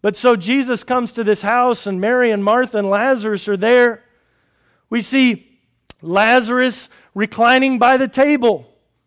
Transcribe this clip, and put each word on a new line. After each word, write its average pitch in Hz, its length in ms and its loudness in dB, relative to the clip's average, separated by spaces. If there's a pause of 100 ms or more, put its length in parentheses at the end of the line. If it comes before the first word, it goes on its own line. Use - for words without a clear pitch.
But 202 160 -4
so 240 180 2
Jesus 240 480 -4
comes 247 300 -4
to 233 100 -6
this 208 200 0
house, 240 440 0
and 190 140 -4
Mary 240 280 0
and 202 140 -2
Martha 233 340 0
and 202 120 -2
Lazarus 214 580 -2
are 208 80 -2
there. 233 480 2 (840)
We 233 100 -2
see 247 500 0 (520)
Lazarus 226 880 0 (260)
reclining 247 640 0
by 254 160 4
the 254 140 0
table. 247 600 0 (380)